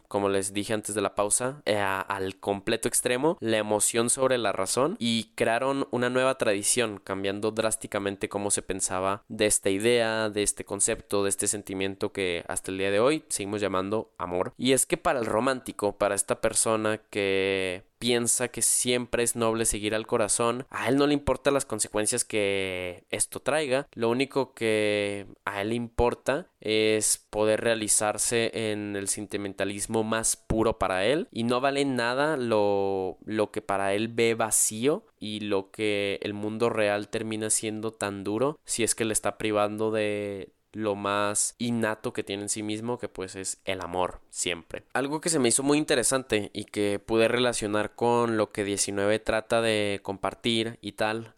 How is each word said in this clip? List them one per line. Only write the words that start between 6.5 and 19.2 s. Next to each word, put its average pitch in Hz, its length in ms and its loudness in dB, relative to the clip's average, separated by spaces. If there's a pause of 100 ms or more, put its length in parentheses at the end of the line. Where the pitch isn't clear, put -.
cambiando 98 480 -2
drásticamente 107 760 -2
cómo 101 220 -2
se 104 100 0
pensaba 95 680 -2
de 107 200 0
esta 104 240 0
idea, 110 580 2
de 104 140 0
este - 200 -2
concepto, 101 600 -2
de 98 60 2
este 101 180 -2
sentimiento 98 640 -4
que 90 360 -2
hasta - 220 -6
el 95 80 -4
día 98 140 0
de 101 80 2
hoy 147 280 2
seguimos 104 320 -4
llamando 98 600 -2
amor. 90 380 -2
Y 131 160 2
es 131 120 2
que 170 120 -2
para 156 220 0
el 117 60 -2
romántico, 107 720 0
para 101 160 2
esta 101 280 -2
persona 110 680 0
que 95 880 0
piensa 120 520 0
que - 120 -10
siempre 123 640 0